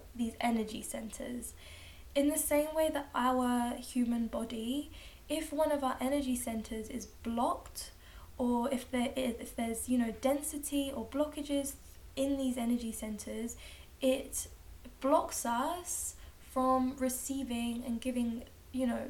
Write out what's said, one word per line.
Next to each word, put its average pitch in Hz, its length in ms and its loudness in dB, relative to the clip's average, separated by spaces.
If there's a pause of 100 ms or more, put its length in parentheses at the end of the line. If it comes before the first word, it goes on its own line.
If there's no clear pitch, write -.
(140)
these 233 260 -2
energy 226 420 0
centers. 233 720 -8 (600)
In 285 140 6
the 311 100 2
same 302 360 2
way 311 180 6
that 285 220 -2
our 247 640 4
human 233 500 2
body, 226 640 -2 (380)
if 311 240 -2
one 302 200 4
of 277 100 2
our 262 180 2
energy 254 360 2
centers 220 520 -4
is 233 180 -6
blocked, - 840 -2 (460)
or 247 340 4
if - 180 -2
there 240 260 2
is, 254 240 0
if - 160 -10
there's, 226 320 -2
you 254 100 6
know, 226 220 2
density 285 720 0
or 226 120 -4
blockages 285 680 0 (420)
in 277 200 2
these 262 200 2
energy 233 360 2
centers, 220 640 -6 (440)
it - 480 2 (520)
blocks - 460 4
us 294 680 -2 (360)
from 262 480 4
receiving 247 880 -2
and 233 140 0
giving, 240 420 0 (300)
you 254 140 2
know, 233 240 0